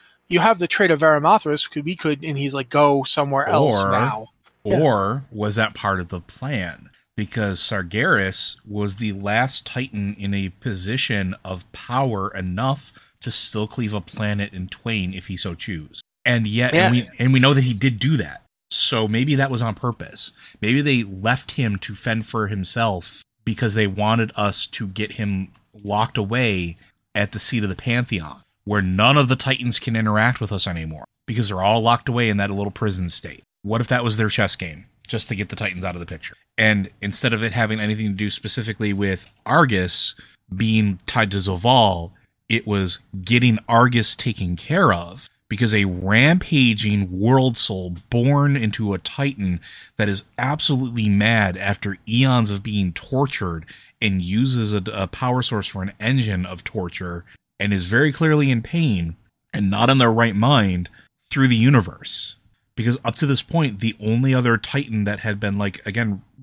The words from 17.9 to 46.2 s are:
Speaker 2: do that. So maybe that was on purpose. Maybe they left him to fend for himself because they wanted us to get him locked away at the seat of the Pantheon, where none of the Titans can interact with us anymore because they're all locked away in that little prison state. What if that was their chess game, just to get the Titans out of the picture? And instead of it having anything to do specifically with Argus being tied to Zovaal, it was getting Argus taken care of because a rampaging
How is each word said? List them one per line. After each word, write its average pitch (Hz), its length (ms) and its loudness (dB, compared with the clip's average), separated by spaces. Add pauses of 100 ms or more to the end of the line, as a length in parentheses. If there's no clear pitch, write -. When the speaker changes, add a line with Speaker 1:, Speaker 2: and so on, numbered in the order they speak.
Speaker 2:
do 143 180 2
that. 78 260 -8 (260)
So - 380 0
maybe 127 280 2
that 135 160 0
was 117 100 0
on 110 140 -2
purpose. - 560 -6 (300)
Maybe 123 200 2
they 135 220 2
left 101 480 -4
him 110 280 -2
to - 160 -12
fend 113 320 -4
for 107 200 -2
himself 101 760 -4 (220)
because 110 280 0
they 107 140 2
wanted 107 480 0
us 104 320 -2
to - 200 -8
get 104 260 -8
him 98 360 -4 (340)
locked 104 340 0
away 101 600 -2 (360)
at 104 200 -2
the 107 60 -6
seat 113 240 0
of 101 60 -2
the 90 60 -6
Pantheon, 117 640 -4 (220)
where 104 180 0
none 101 360 4
of 139 100 6
the 127 80 2
Titans 123 440 -2
can 113 160 -4
interact 110 440 2
with 107 120 -6
us 98 140 -2
anymore 80 380 -8 (240)
because 110 220 -2
they're 92 140 -4
all 110 180 4
locked 117 280 2
away 120 200 0
in 104 80 0
that 101 120 0
little 101 220 -4
prison 92 380 -4
state. - 340 -6 (180)
What 110 200 -2
if 117 80 -4
that 123 140 0
was 110 140 0
their 110 120 2
chess 101 260 0
game, 82 300 -10 (220)
just - 220 -4
to 123 60 -6
get 95 140 -6
the 104 60 -12
Titans 92 300 -6
out 90 100 -4
of 87 40 -10
the 85 60 -12
picture? - 300 -14 (220)
And 107 320 4 (120)
instead 104 320 -2
of 107 80 0
it 110 120 -2
having 110 260 0
anything 107 280 -2
to 101 60 -2
do 101 160 -4
specifically 107 640 -2
with 98 340 -2 (180)
Argus 113 680 2 (420)
being 107 520 2
tied 110 240 0
to 98 60 -2
Zovaal, 95 720 2 (380)
it 113 180 0
was 98 320 0 (240)
getting 120 340 4 (100)
Argus 120 480 4
taken 95 400 -4
care 151 380 2
of 87 340 -6 (220)
because 110 240 0
a 104 120 4
rampaging 104 1300 2